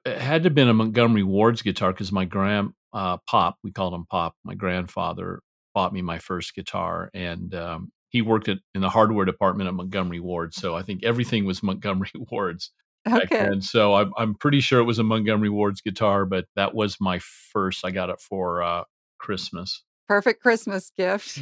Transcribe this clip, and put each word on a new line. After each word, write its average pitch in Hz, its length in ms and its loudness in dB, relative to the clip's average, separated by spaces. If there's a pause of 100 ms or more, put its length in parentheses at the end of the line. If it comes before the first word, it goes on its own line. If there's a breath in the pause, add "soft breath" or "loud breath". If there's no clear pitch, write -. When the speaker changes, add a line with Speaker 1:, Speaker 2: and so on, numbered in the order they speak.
Speaker 1:
it 127 140 -4
had 147 240 2
to 180 60 6
have 147 60 2
been 135 140 8
a 113 60 8
Montgomery 110 480 4
Ward's 104 400 4
guitar, 95 320 0
'cause 95 180 -8
my 95 140 0
grand-, 101 480 0 (180)
uh, 95 240 -4 (100)
pop, 92 380 2
we 95 80 -8
called 92 220 -4
him 87 100 -8
Pop, 85 400 -4
my 92 100 -12
grandfather 90 840 -6 (320)
bought 92 220 0
me 90 80 -6
my 85 160 -6
first - 360 -8
guitar, 87 600 -6
and, 87 400 -8
um, 85 380 -8 (180)
he 123 100 2
worked 110 300 2
at, 98 80 -2 (160)
in 95 80 -2
the 92 80 2
hardware 110 340 4
department 92 440 0
at 90 60 -4
Montgomery 90 460 -4
Ward, 85 320 -6
so 85 240 -4
I 90 60 -6
think 92 200 -8
everything 117 440 0
was 92 160 -4
Montgomery 95 520 -2
<laughs> - 160 -12
Ward's 95 420 -6 (340)
back - 260 2
Speaker 2:
Okay. 220 60 2
Speaker 1:
then. 196 240 0
So 104 320 4
I'm, 98 240 4
I'm 113 160 0
pretty 143 260 2
sure 127 200 4
it 117 40 6
was 117 140 0
a 117 40 2
Montgomery 107 460 2
Ward's 104 320 0
guitar, 101 460 0
but 92 180 -2 (100)
that 101 200 0
was 107 260 -2
my 92 200 0
first. - 680 -4
I 95 40 -2
got 92 200 -2
it 87 100 -6
for, 90 420 -4
uh, 87 220 -2 (340)
Christmas. - 640 -8 (260)
Speaker 2:
Perfect 208 340 2
Christmas 226 520 0
gift. 190 480 -2